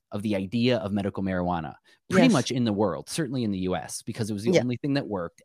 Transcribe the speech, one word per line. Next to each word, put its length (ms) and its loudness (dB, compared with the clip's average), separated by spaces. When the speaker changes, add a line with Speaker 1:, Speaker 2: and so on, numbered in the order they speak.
Speaker 1:
of 100 -6
the 140 0
idea 420 2
of 140 -4
medical 320 -2
marijuana, 500 -2
pretty 160 8
Speaker 2:
Yes. 60 6
Speaker 1:
much 180 2
in 120 0
the 100 2
world, 360 0
certainly 340 -2
in 60 0
the 100 -2
U 160 0
S, 280 -8
because 260 -6
it 40 -4
was 100 -4
the 80 2
Speaker 2:
Yeah. 100 6
Speaker 1:
only 160 -2
thing 160 -2
that 140 -2
worked, 380 -6